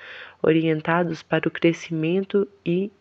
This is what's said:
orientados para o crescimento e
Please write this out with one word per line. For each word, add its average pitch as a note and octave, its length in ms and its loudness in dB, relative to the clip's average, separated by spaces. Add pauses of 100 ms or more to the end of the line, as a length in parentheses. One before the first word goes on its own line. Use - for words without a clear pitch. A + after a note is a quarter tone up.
(440)
orientados D#3+ 800 2
para D#3+ 240 -2
o D#3+ 40 0
crescimento E3+ 920 0 (200)
e F#3 360 -2